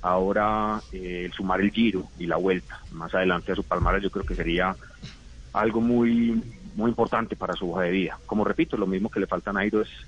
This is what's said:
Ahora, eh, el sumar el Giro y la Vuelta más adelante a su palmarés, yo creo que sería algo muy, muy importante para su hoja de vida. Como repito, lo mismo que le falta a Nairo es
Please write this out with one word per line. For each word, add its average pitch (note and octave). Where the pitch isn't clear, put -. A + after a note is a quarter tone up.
Ahora, G#2
eh, F2+
el F2
sumar F#2
el G#2
Giro G#2+
y F2
la D#2+
Vuelta F2+
más D#2+
adelante F#2
a F#2
su G2
palmarés, F2+
yo G2
creo F#2+
que F2+
sería F2+
algo G#2+
muy, A#2
muy A2
importante A2+
para F2+
su F2
hoja F#2
de F2
vida. F2+
Como G#2
repito, B2
lo G#2
mismo F#2+
que -
le F#2+
falta F#2
a G2
Nairo G#2
es -